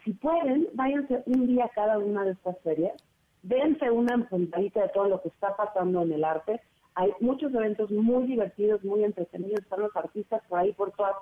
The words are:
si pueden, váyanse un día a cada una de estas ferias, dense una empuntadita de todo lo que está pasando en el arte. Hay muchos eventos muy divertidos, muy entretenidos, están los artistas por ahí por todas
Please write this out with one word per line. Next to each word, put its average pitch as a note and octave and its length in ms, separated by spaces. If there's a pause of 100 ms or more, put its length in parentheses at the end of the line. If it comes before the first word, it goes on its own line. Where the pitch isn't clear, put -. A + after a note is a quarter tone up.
si G#3+ 80
pueden, D4+ 600
váyanse C4+ 520
un B3+ 220
día B3 180
a A#3 40
cada G#3+ 280
una G3+ 260
de F#3+ 80
estas F#3 300
ferias, D#3+ 320 (480)
dense C4 480
una A#3+ 240
empuntadita F#3+ 720
de F#3 60
todo G3 200
lo F#3 120
que E3 80
está G3+ 280
pasando F3+ 460
en E3 100
el D3+ 100
arte. D#3+ 380 (340)
Hay F#3 240
muchos C4 340
eventos G#3+ 360
muy A#3 380
divertidos, G#3 560
muy G3+ 200
entretenidos, G3 580
están G3 200
los G#3 140
artistas G3+ 520
por F3+ 120
ahí F#3+ 140
por G3 180
todas G3 300